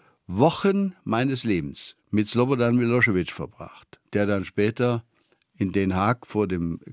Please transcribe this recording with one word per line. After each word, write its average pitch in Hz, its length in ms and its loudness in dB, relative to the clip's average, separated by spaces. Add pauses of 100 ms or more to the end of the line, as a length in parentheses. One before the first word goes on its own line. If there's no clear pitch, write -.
(260)
Wochen 185 800 2
meines 123 400 -2
Lebens 80 500 -4 (160)
mit 104 160 0
Slobodan 120 480 2
Milosevic 117 560 2
verbracht, - 680 -16 (140)
der 104 120 2
dann 98 180 0
später 117 600 0 (560)
in 95 120 -2
Den 95 240 0
Haag 110 280 0
vor 107 220 -2
dem 85 320 -4 (140)